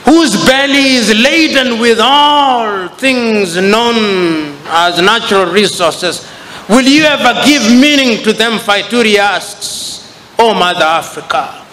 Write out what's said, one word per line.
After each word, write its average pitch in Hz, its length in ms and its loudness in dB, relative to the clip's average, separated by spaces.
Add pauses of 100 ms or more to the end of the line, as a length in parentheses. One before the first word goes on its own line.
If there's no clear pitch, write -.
whose 294 320 2 (100)
belly 269 500 2
is 214 220 0
laden 262 600 0
with 226 220 2
all 254 880 0
things 226 680 -2
known 190 1000 0 (100)
as 170 340 0
natural 202 440 2
resources, 175 840 -2 (400)
will 247 160 2
you 285 220 2
ever 247 400 0
give 277 260 2
meaning 262 500 2
to 214 120 -2
them? 220 260 -2
Faituri 208 560 0
asks, - 1000 -4 (240)
oh, 226 160 2
Mother 175 300 0
Africa 156 880 -4